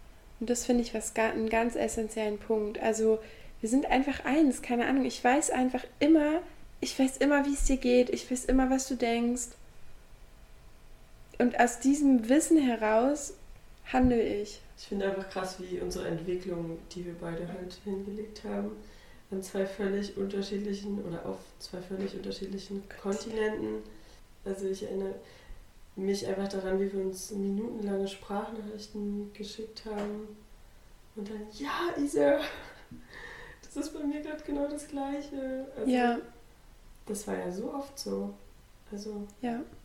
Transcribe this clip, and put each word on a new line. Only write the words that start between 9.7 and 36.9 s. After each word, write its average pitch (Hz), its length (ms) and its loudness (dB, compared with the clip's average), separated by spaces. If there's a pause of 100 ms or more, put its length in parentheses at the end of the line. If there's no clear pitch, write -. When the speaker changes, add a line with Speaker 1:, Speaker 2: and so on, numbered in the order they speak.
Speaker 1:
Und 247 220 4
aus 240 200 4
diesem 269 480 6
Wissen 320 300 8
heraus 240 760 4 (580)
handle 254 300 6
ich. 208 380 -2 (180)
Speaker 2:
Ich - 100 -16
finde 196 180 -2
einfach 190 220 -2
krass, 185 320 -6
wie 180 200 -6
unsere 180 280 -4
Entwicklung, 170 680 -4 (140)
die 175 140 -10
wir 170 140 -8
beide 170 280 -6
halt 180 360 -10
hingelegt 202 600 -8
haben, 208 280 -4 (580)
an 190 120 -4
zwei 190 240 -2
völlig 202 500 -2
unterschiedlichen 202 880 -4
oder 170 220 -6
auf 190 120 -6 (200)
zwei - 220 -10
völlig 196 340 -6
unterschiedlichen 196 760 -8
Speaker 1:
Gott. 202 300 -4
Speaker 2:
Kontinenten. 214 640 -2 (640)
Also 196 220 -4
ich 190 180 -4
erinnere 190 300 -4 (840)
mich 196 300 0
einfach 190 220 -2
daran, 190 320 0
wie 196 120 0
wir 196 80 -2
uns 190 300 -4
minutenlange 202 800 -2
Sprachnachrichten 208 1200 -6
geschickt - 540 -12
haben. 208 420 -6 (880)
Und 202 140 -8
dann, 214 100 -8 (120)
"Ja, 339 500 -4
Isa, 147 360 4 (1200)
das - 240 -8
ist - 80 -12
bei 302 100 -8
mir 294 160 -2
grad 302 240 -8
genau 285 240 -2
das 294 200 -10
Gleiche." 277 800 -6 (100)
Also, 254 140 0
Speaker 1:
Ja. 240 280 4 (880)